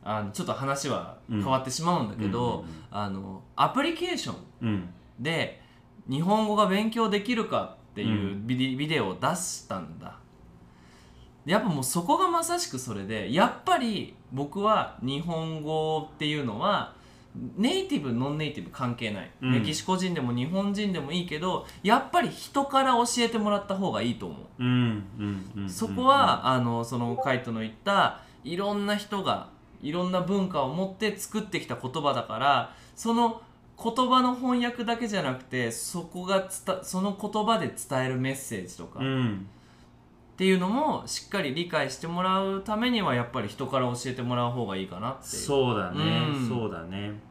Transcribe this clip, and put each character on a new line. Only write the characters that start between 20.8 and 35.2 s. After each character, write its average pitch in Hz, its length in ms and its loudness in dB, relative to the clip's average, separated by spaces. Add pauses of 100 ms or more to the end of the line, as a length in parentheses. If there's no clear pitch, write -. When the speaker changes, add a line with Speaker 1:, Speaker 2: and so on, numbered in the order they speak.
Speaker 1:
で 170 80 -2
も 135 120 -6
い 180 100 0
い 175 60 -4
け 151 120 -6
ど、 180 280 -2 (160)
や 220 140 6
っ 254 140 -2
ぱ 349 100 4
り 214 80 0
人 - 360 -2
か 269 180 4
ら - 100 6
教 175 100 6 (160)
え 233 100 4
て 226 80 0
も 208 140 2
ら 202 80 4
っ 196 80 -8
た 190 80 0
方 190 160 0
が 104 100 0
い 117 100 2
い - 40 -2
と 98 100 -10
思 78 100 -8
う。 - 280 -8
Speaker 2:
う - 0 -
ん、 123 40 4
う 123 40 4
ん、 - 20 6
う 123 40 6
ん、 104 800 0
う 101 40 -6
ん、 101 40 -4
う - 20 -4
ん。 95 40 -4
Speaker 1:
そ 90 180 -4
こ 247 180 0
は、 262 420 6
あ 127 120 4
の、 117 240 0
そ 120 140 -6
の 120 200 -2
カ 135 180 0
イ 117 80 -4
ト 117 80 -6
の 113 100 -4
言 110 80 -4
っ - 40 -14 (120)
た、 196 360 4 (220)
い 170 140 -4
ろ 202 160 0
ん 202 140 0
な 208 80 2
人 202 280 -4
が、 120 260 -2 (320)
い 147 100 -4
ろ 180 120 0
ん 180 80 0
な 185 100 2
文 190 280 2
化 143 140 0
を 131 100 -2
持 190 140 0
っ 190 60 -8
て 208 240 -2
作 - 220 -4
っ - 40 -2
て 160 180 -4
き - 60 -12
た 120 80 -4
言 123 160 -8 (120)
葉 143 100 4
だ 120 100 0
か 110 160 -6
ら、 135 340 2 (220)
そ 226 180 0
の 226 280 2 (400)
言 240 280 2
葉 254 120 8
の 247 140 4
翻 247 240 2
訳 240 240 -2
だ 233 140 0
け 233 100 -2
じ 202 100 0
ゃ 170 60 0